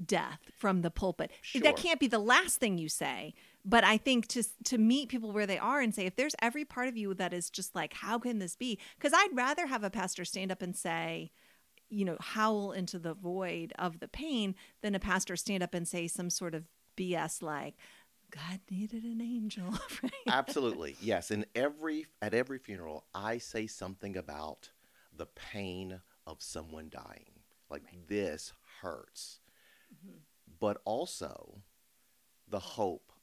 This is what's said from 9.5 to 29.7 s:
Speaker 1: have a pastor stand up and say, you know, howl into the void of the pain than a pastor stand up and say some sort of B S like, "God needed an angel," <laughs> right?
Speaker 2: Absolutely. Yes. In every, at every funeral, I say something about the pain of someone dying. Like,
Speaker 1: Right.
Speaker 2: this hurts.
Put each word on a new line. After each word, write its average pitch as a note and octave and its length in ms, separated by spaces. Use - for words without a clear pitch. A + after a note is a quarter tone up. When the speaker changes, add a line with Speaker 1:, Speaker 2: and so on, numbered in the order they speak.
Speaker 1:
have B3 180
a F#3 60
pastor F#3 340
stand F#3+ 260
up F#3 120
and F3+ 120
say, E3 560
you G3+ 160
know, E3+ 140
howl G#3+ 540
into F3+ 260
the E3 160
void F3 640
of E3+ 220
the A3+ 80
pain A#3 480
than G3+ 160
a - 20
pastor F#3 380
stand F#3+ 260
up F3 120
and E3+ 120
say E3+ 220
some F3+ 200
sort E3+ 280
of D#3+ 80
B F3+ 180
S D#3+ 260
like, D3 360
"God F3 380
needed G#3+ 360
an A#3 160
angel," G#3+ 500
<laughs> - 140
right? B3+ 100
Speaker 2:
Absolutely. A#2+ 760
Yes. G2 300
In G#2+ 240
every, D3+ 520
at G#2 140
every B2+ 240
funeral, E2 460
I G#2+ 240
say A2 300
something F#2+ 480
about D2+ 540
the D#2+ 100
pain F#2 760
of D#2+ 160
someone D#2+ 480
dying. - 400
Like, D2 140
Speaker 1:
Right. F2 240
Speaker 2:
this F#2+ 440
hurts. - 600